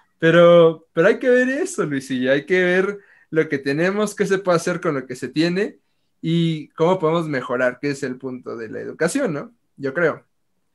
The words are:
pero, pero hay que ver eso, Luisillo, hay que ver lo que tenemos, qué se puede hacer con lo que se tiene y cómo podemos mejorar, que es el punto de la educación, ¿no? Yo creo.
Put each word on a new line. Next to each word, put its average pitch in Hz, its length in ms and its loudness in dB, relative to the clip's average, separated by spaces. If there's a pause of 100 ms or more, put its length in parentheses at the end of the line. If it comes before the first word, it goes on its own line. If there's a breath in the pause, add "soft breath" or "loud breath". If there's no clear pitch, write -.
(180 soft breath)
pero, 170 760 6
pero 170 160 4
hay 233 100 2
que 269 120 -2
ver 247 180 4
eso, 277 360 -4
Luisillo, 135 480 -2
hay 147 140 0
que 185 180 0
ver 190 340 0 (320 loud breath)
lo 160 180 0
que 147 100 -2
tenemos, 185 560 -2
qué 196 120 -2
se 185 120 0
puede 180 180 0
hacer 170 240 -4
con 160 140 -2
lo 135 120 -6
que 127 100 -12
se 127 120 -8
tiene 175 500 -2 (420)
y 165 500 -2
cómo 185 280 0
podemos 160 300 -2
mejorar, 127 520 -2
que 143 100 -4
es 139 120 -8
el 127 160 -6
punto 127 380 -12
de 113 120 -12
la 107 120 -12
educación, 160 520 -4
¿no? - 220 -10 (220)
Yo 135 180 -6
creo. 156 320 -2 (480)